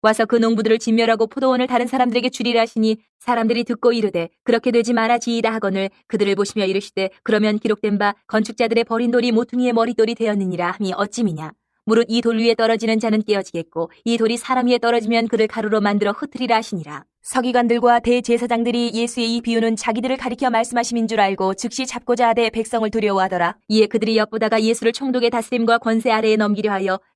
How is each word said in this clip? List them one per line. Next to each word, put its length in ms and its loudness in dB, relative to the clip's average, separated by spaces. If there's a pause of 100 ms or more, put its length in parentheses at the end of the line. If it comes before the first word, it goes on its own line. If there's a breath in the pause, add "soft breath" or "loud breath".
와서 220 2
그 120 0
농부들을 420 2
진멸하고 480 0
포도원을 400 0
다른 220 0
사람들에게 400 0
주리라 320 0
하시니 380 0 (200 soft breath)
사람들이 460 0
듣고 280 0
이르되, 360 -2 (160)
"그렇게 260 2
되지 220 2
말아지이다." 640 0
하거늘 360 -2 (160 soft breath)
그들을 300 0
보시며 300 -2
이르시되, 440 -2 (140 soft breath)
"그러면 340 2
기록된 400 -2
바 160 0 (140 soft breath)
건축자들의 560 0
버린 260 -2
돌이 220 2
모퉁이의 400 0
머릿돌이 420 0
되었느니라 640 -2
함이 140 -4
어찌미냐? 600 -4 (320)
무릇 220 4
이 140 0
돌 160 0
위에 160 2
떨어지는 440 0
자는 240 0
깨어지겠고 680 -4 (160 soft breath)
이 100 0
돌이 220 0
사람 300 0
위에 100 2
떨어지면 500 0
그를 180 2
가루로 360 -2
만들어 300 0
흩으리라." 440 -2
하시니라. 480 -6 (200)
서기관들과 760 2
대제사장들이 920 0
예수의 420 -2
이 60 -2
비유는 360 0
자기들을 420 -2
가리켜 320 -2
말씀하심인 580 -2
줄 120 0
알고 340 0
즉시 320 -6
잡고자 420 0
하되 220 2
백성을 400 -2
두려워하더라. 680 0 (120)
이에 180 4
그들이 320 0
엿보다가 440 0
예수를 300 0
총독의 380 -2
다스림과 480 0
권세 320 0
아래에 260 2
넘기려 340 0
하여 300 -2 (160)